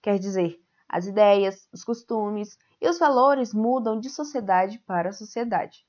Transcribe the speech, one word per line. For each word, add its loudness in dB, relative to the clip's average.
Quer 2
dizer, -2
as -4
ideias, 4
os -18
costumes -6
e 2
os -2
valores 2
mudam 0
de -10
sociedade -2
para -4
sociedade. -6